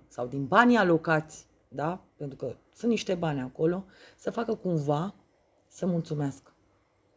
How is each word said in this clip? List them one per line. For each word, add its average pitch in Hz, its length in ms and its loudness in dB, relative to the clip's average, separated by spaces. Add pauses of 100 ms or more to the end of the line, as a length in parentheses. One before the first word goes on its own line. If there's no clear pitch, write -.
sau 123 200 -8
din 139 180 -6
banii 233 320 6
alocați, 160 720 2 (200)
da? 151 360 -6 (120)
Pentru 139 220 -10
că 127 180 -8 (200)
sunt 233 160 -2
niște 196 240 -2
bani 156 260 -2
acolo, 165 440 -2 (320)
să - 140 -6
facă 226 240 -4
cumva 160 600 -2 (520)
să - 180 -8
mulțumească. 151 680 -4 (640)